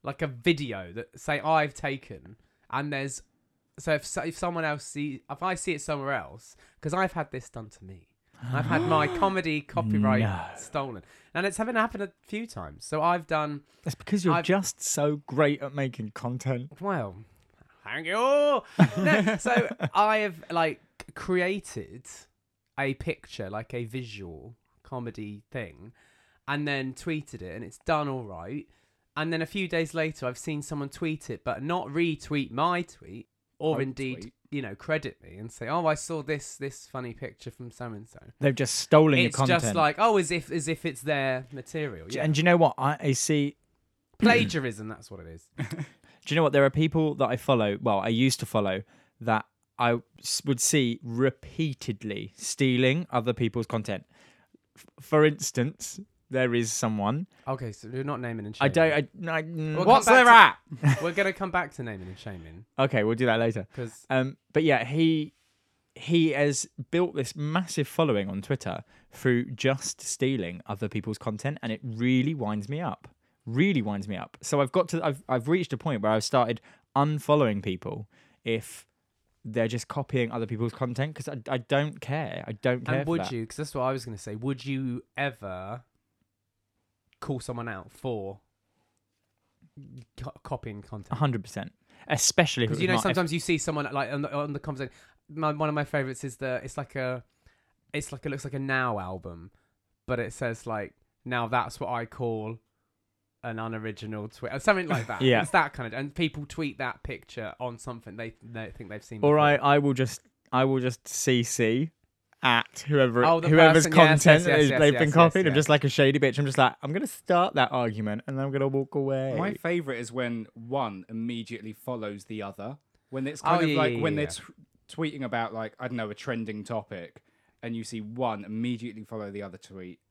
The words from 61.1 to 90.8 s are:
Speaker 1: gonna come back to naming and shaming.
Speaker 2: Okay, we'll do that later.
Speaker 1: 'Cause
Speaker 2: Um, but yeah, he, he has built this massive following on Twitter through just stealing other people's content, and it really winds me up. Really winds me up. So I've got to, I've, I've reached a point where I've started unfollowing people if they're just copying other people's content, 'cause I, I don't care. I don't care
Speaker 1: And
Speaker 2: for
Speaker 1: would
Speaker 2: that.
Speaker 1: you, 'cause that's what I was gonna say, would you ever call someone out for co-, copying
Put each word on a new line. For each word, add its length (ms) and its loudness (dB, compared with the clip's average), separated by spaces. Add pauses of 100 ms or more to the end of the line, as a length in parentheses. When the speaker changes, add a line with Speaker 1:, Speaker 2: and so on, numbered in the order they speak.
Speaker 1:
gonna 200 2
come 180 -6
back 240 -2
to 80 -8
naming 240 -8
and 120 -12
shaming. 460 -14 (120)
Speaker 2:
Okay, 260 2
we'll 120 2
do 120 0
that 120 4
later. 340 0
Speaker 1:
'Cause 360 -12
Speaker 2:
Um, 280 0 (160)
but 100 4
yeah, 220 4
he, 480 0 (640)
he 360 2
has 360 2 (240)
built 240 0
this 200 -4
massive 520 -2
following 420 2
on 120 -6
Twitter 420 -4 (280)
through 400 0
just 500 -2
stealing 640 -4
other 200 -4
people's 300 -4
content, 460 -6
and 80 -6
it 120 -6
really 520 2
winds 340 -4
me 100 -6
up. 280 -8 (380)
Really 360 2
winds 260 -4
me 80 -6
up. 260 -12
So 200 0
I've 100 0
got 180 2
to, 140 -4
I've, 240 -2
I've 200 -2
reached 260 0
a 40 -4
point 260 -4
where 80 4
I've 120 2
started 380 2 (340)
unfollowing 680 2
people 440 -6 (360)
if 420 -4 (580)
they're 260 0
just 180 -6
copying 440 -2
other 140 -4
people's 280 -4
content, 420 -4
'cause 120 -12
I, 100 -8 (120)
I 80 0
don't 440 0
care. 460 -6
I 40 -10
don't 340 -2
care 120 0
Speaker 1:
And 80 -2
Speaker 2:
for 60 -2
Speaker 1:
would 100 0
Speaker 2:
that. 100 -4
Speaker 1:
you, 160 -4
'cause 100 -16
that's 160 -8
what 100 -4
I 100 0
was 120 -6
gonna 120 -10
say, 180 -10
would 300 -4
you 380 -4 (140)
ever 640 -8 (1400)
call 200 -6
someone 280 -8
out 240 -10
for 480 -6 (1800)
co-, 140 -10 (120)
copying 380 -10